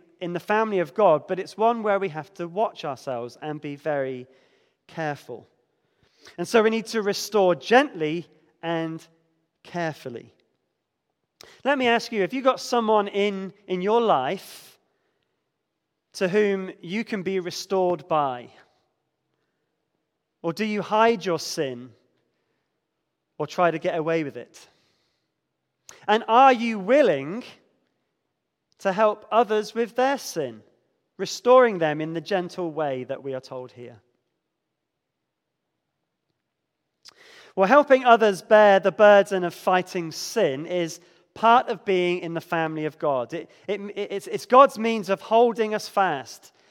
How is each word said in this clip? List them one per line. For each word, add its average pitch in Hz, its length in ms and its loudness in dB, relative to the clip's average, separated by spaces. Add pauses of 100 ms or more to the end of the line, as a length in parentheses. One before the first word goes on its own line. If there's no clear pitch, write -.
(200)
in 175 140 -8
the 175 60 -6
family 214 400 -2
of 156 140 -6
God, 170 320 4
but 180 140 -6
it's 156 160 -12
one 226 260 0
where 202 160 0
we 190 120 -6
have 151 240 -14
to 175 120 -10
watch 180 380 -6
ourselves 123 560 -8
and 151 180 -10
be 147 160 -12
very 135 520 -6 (600)
careful. 147 640 -12 (880)
And 175 100 -8
so 226 160 4
we 214 60 4
need 220 200 -4
to 226 120 -4
restore 196 540 0
gently 170 720 0 (360)
and 165 420 -6 (580)
carefully. 147 720 -10 (1300)
Let 277 140 0
me 254 100 0
ask 233 240 0
you, 220 80 -2
have 180 140 -2
you 262 80 -6
got 262 180 2
someone 214 480 0
in, 196 460 -4 (120)
in 180 140 -6
your 214 220 0
life 170 760 -4 (1300)
to 190 160 -4
whom 196 420 -2 (120)
you 185 200 -6
can 220 200 -8
be 190 180 -4
restored 175 640 -4
by? 131 440 -2 (1900)
Or 165 100 -4
do 208 140 -6
you 208 160 -4
hide 214 420 2
your 170 140 -2
sin 127 520 -8 (1500)
or 151 80 -6
try 175 240 0
to 160 80 -4
get 175 180 -4
away 165 260 -2
with 131 140 -10
it? - 320 -20 (1400)
And 220 220 0
are 262 240 8
you 226 260 -2
willing 190 640 0 (1400)
to 196 140 -2
help 214 380 0
others 214 440 0
with 226 200 -6
their 262 220 0
sin, 120 460 -10 (560)
restoring 240 580 4
them 156 240 -2
in 160 140 -6
the 165 60 -6
gentle 180 500 -6
way 143 340 -6
that 131 180 -12
we 135 120 -10
are 127 60 -8
told 127 320 -16
here? 117 280 -20 (3500)
Well, 190 140 2
helping 262 380 6
others 214 340 6
bear 208 400 6
the 185 120 0
burden 196 520 6
of 170 80 -4
fighting 180 600 -2
sin 151 520 -4
is 170 360 -6 (340)
part 233 340 2
of 214 160 -8
being 180 360 -2
in 165 120 -10
the 165 80 -6
family 160 460 -4
of 151 120 -10
God. 135 360 -4
It, 165 160 -12 (180)
it, 202 120 -4 (140)
it's, 196 320 -8
it's - 200 -10
God's 262 320 6
means 220 320 -4
of 190 100 -2
holding 220 540 0
us 208 120 -6
fast, 156 640 -4 (180)